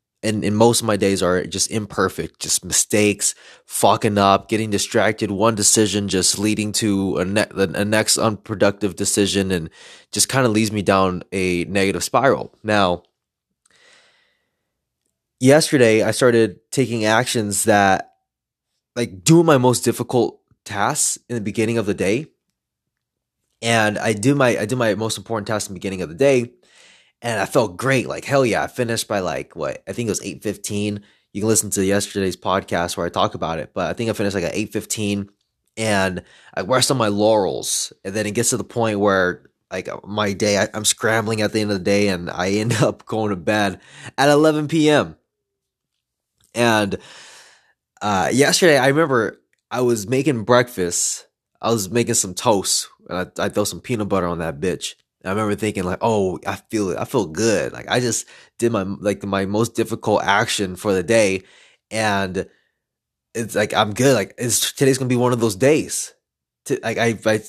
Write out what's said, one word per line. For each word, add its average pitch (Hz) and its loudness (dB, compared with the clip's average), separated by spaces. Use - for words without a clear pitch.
And, 107 -2
and 104 0
most 117 6
of 117 -6
my 107 0
days 98 2
are 90 2
just 92 -4
imperfect, 98 -4
just - -4
mistakes, 104 0
fucking - 2
up, 98 4
getting 110 -2
distracted, 104 0
one 107 2
decision 104 2
just 90 0
leading 107 -2
to 98 0
a 90 -2
ne-, 101 0
the, 95 -2
a 101 -2
next 107 0
unproductive 101 -2
decision 98 0
and 82 -4
just - -2
kinda 131 2
leads 107 0
me 104 -2
down 95 2
a 92 -2
negative 98 -2
spiral. 123 0
Now, 101 0
yesterday, 127 6
I 110 0
started 117 2
taking 117 -2
actions 110 0
that, 101 4
like, 95 -6
doing 165 6
my 147 8
most 123 4
difficult - -2
tasks 107 -2
in 120 -6
the 113 -6
beginning 110 -2
of 98 -4
the 98 0
day. 101 -2
And 110 2
I 113 -2
do 120 2
my, 127 2
I 110 -4
do 127 -6
my 113 0
most 110 -4
important 107 -8
tasks 107 -4
in 101 -14
the 90 -14
beginning 92 -8
of 78 -8
the 82 -14
day, 127 2
and 117 -4
I 98 -2
felt 104 0
great. 120 0
Like, 78 -8
hell 139 2
yeah, 92 0
I - -4
finished 117 -4
by, 104 -2
like, 76 -6
what? 73 -8
I 98 -8
think 117 -6
it - 0
was 90 -4
eight 78 -12
fifteen. 104 -6
You 101 -8
can 107 0
listen 107 0
to 95 0
yesterday's 98 0
podcast 92 -2
where 87 -4
I 85 -4
talk 95 -2
about 82 -6
it, - -12
but 90 -2
I 87 -4
think 117 -4
I 107 -2
finished, 101 -2
like, 95 -2
at 80 -4
eight 104 -6
fifteen, 101 -4
and 95 0
I - -4
rest 123 0
on 139 2
my 110 2
laurels. 101 0
And 98 -8
then 107 -2
it 104 -6
gets 113 0
to 123 0
the 101 -6
point 110 -2
where, 95 0
like, 95 -8
my 104 -4
day, 101 0
I, 101 2
I'm 107 -6
scrambling 110 0
at 104 0
the 110 0
end 104 -2
of 101 0
the 90 -8
day, 101 4
and 87 -4
I 92 -2
end 110 0
<laughs> 107 0
up 110 0
going 110 -4
to 98 -4
bed 98 -2
at 139 4
eleven 151 4
P 151 2
M. 101 2
And, 107 2
uh, 95 0
yesterday, 143 4
I 127 2
remember 139 0
I 120 -4
was 113 0
making 131 0
breakfast. 120 0
I 107 -2
was 101 -2
making 117 0
some 95 -2
toast, - 0
and 90 -6
I, 85 -2
I 104 -2
threw 104 -2
some 87 -8
peanut 107 -4
butter 95 0
on 87 -4
that 80 -6
bitch. 87 -6
And 90 -6
I 95 -4
remember 104 -2
thinking, 101 -4
like, 90 -4
"Oh, 101 0
I 90 -4
feel 104 -4
it. 82 -4
I 101 -6
feel 107 -2
good. 82 0
Like, 60 -14
I 120 0
just 120 -4
did 117 0
my, 107 0
like, 98 -4
my 98 -2
most 110 -2
difficult 113 0
action 101 0
for 98 -2
the 92 0
day, 98 2
and 98 -2
it's 123 -8
like, 104 -2
I'm 107 0
good. 127 4
Like, 98 -2
it's, - -2
today's 135 2
gonna 127 -4
be 127 0
one 123 2
of 120 0
those 110 0
days." 131 0
To, 135 -4
like, 113 -6
I, 113 0
I, 107 0